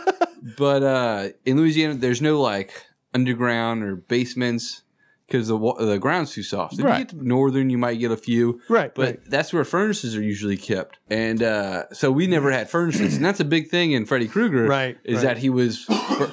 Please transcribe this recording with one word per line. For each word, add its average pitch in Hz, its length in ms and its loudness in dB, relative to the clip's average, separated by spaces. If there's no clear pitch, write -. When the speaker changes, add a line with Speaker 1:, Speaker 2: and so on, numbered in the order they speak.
Speaker 1:
<laughs> 135 400 -6
Speaker 2:
but, 139 260 4
uh, 120 440 0
in 131 140 2
Louisiana, 156 380 2
there's 123 260 0
no, 151 180 2
like, 104 320 -2
underground 117 720 0
or 98 140 -6
basements 120 880 -2
'cause 117 200 0
the 110 80 2
wa-, 113 260 0
the 104 160 2
ground's 151 320 0
too 104 120 -10
soft. 92 340 -6
So - 60 -2
Speaker 3:
Right. 277 100 4
Speaker 2:
if - 60 2
you 262 40 -4
get - 40 -14
to 131 60 -4
northern, 131 420 2
you 123 80 0
might 120 180 0
get 117 160 -2
a 113 60 -2
few. 120 520 0
Speaker 1:
Right, 185 260 0
Speaker 2:
But 131 100 0
Speaker 1:
right. 123 140 -4
Speaker 2:
that's 139 220 -2
where 156 140 0
furnaces 180 500 -2
are 107 80 -2
usually 104 340 -2
kept. - 420 -6
And, 113 340 0
uh, 101 480 -2
so - 180 0
we 147 180 2
never 147 260 2
had 113 160 -4
furnaces. 165 480 0
And 139 80 0
that's 196 160 0
a 160 40 0
big 156 240 0
thing 175 220 0
in 120 140 0
Freddy 120 240 0
Krueger 175 340 2
Speaker 1:
Right, 135 400 0
Speaker 2:
is 117 140 -2
Speaker 1:
right. 120 60 0
Speaker 2:
that 123 160 2
he 135 100 0
was, 123 380 0
bur-, - 460 0